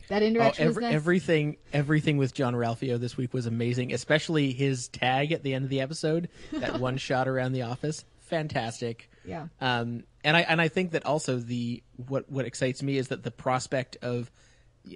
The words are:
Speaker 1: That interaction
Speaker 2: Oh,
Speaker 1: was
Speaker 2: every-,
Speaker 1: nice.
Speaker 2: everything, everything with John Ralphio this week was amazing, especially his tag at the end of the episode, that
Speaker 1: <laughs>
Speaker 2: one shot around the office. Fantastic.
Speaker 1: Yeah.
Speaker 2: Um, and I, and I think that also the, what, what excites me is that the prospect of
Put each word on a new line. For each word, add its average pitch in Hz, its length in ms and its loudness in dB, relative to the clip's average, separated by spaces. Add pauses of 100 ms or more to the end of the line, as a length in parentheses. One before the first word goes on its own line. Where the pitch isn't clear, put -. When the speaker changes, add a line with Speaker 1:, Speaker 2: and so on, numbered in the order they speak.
Speaker 1:
That 202 140 2
interaction 226 420 4
Speaker 2:
Oh, - 20 6
Speaker 1:
was 156 100 2
Speaker 2:
every-, 240 80 -2
Speaker 1:
nice. 233 80 2
Speaker 2:
everything, 156 640 4 (160)
everything 147 440 4
with 135 160 2
John 123 200 0
Ralphio 120 460 0
this 120 180 -4
week 127 160 -2
was 123 140 -2
amazing, 120 460 0
especially 147 600 2
his 135 360 0
tag 135 440 0
at - 100 -2
the 135 100 -2
end 131 120 -2
of 127 40 -4
the 135 120 0
episode, 160 480 -2 (240)
that - 260 -2
Speaker 1:
<laughs> - 0 -
Speaker 2:
one 127 180 -2
shot 131 300 0
around 131 260 0
the 127 100 -2
office. 135 420 -6 (160)
Fantastic. 123 880 -4 (160)
Speaker 1:
Yeah. 165 220 -10 (140)
Speaker 2:
Um, 120 420 -2 (200)
and 151 140 6
I, 170 40 6
and 165 200 2
I 165 60 4
think 185 240 -2
that 156 140 -2
also 135 320 0
the, 120 460 -4 (240)
what, 135 240 -4
what 131 140 -2
excites 127 380 -2
me 139 140 0
is 127 120 -2
that 123 140 -6
the 123 80 -6
prospect - 680 -2
of 120 300 -4 (640)